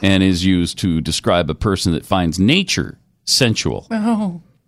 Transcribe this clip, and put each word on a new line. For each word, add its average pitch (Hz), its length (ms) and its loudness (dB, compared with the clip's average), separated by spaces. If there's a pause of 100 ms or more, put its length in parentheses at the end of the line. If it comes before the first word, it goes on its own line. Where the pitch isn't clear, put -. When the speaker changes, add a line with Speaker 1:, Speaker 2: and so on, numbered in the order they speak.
Speaker 1:
and 95 200 4
is 92 220 2
used 90 340 0
to 82 220 -2
describe 87 500 0
a 76 40 -6
person 95 380 -2
that - 140 -4
finds 87 320 0
nature 139 600 0 (260)
sensual. 95 640 0
Speaker 2:
Oh. 214 500 -2 (280)